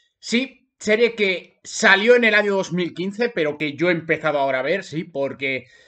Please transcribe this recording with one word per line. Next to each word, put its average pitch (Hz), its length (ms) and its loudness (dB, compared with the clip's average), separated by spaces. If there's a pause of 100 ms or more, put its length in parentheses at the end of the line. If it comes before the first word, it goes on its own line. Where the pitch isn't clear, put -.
(180)
Sí, - 640 -6
serie 220 340 2
que 196 500 -4
salió 214 520 4
en 240 80 2
el 220 100 4
año 208 220 2
dos 185 180 -2
mil 175 220 -4
quince, 202 340 -4
pero 151 300 -4
que 151 160 -4
yo 165 140 0
he - 20 2
empezado 156 480 -2
ahora 135 200 0
a 131 40 -4
ver, 185 200 -2
sí, 160 200 -8
porque 135 640 -6 (200)